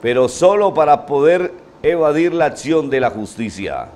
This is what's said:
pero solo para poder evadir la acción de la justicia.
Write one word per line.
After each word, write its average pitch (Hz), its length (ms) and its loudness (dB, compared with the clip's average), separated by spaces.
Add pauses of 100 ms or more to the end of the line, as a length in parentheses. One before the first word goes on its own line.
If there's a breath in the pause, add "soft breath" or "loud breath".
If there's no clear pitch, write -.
pero 123 280 2
solo 196 440 2
para 147 320 2
poder 165 480 2 (300)
evadir 160 500 0
la 165 120 0
acción 147 440 -2
de 131 120 0
la 123 80 0
justicia. 92 880 -8